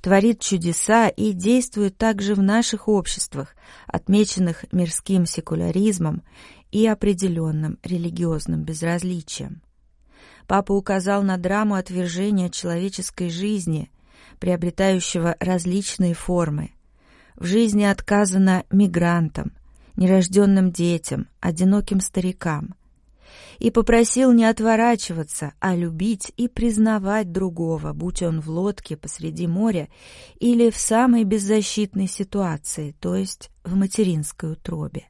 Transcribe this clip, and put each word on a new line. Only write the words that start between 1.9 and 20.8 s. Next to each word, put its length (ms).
также 380
в 80
наших 460
обществах, 640
отмеченных 840
мирским 540
секуляризмом 960
и 160
определённым 960
религиозным 800
безразличием. 960
Папа 240
указал 500
на 140
драму 400
отвержения 720
человеческой 800
жизни — 640
приобретающего 1000
различные 760
формы. 580
В 80
жизни 400
отказано 880
мигрантам, 800
нерождённым 760
детям, 560